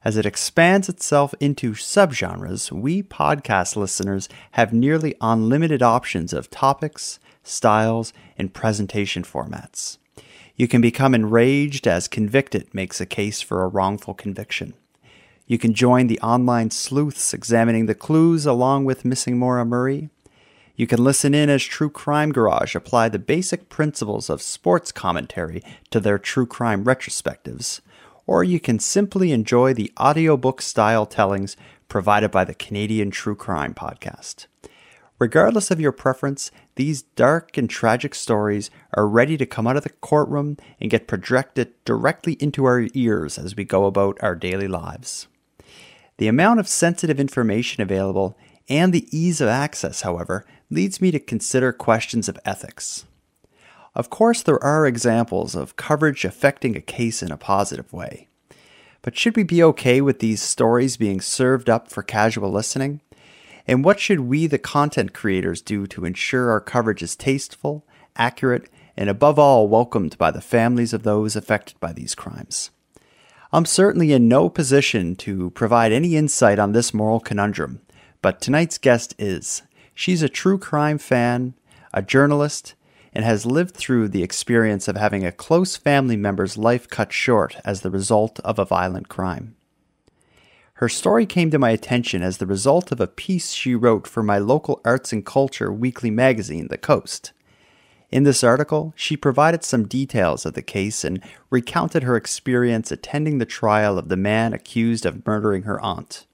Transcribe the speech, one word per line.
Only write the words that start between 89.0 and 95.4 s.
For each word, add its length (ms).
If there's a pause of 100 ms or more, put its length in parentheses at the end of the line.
crime. 480 (1200)
Her 120
story 380
came 240
to 80
my 100
attention 540
as 160
the 80
result 440
of 80
a 60
piece 460
she 240
wrote 320
for 160
my 160
local 440
arts 300
and 100
culture 480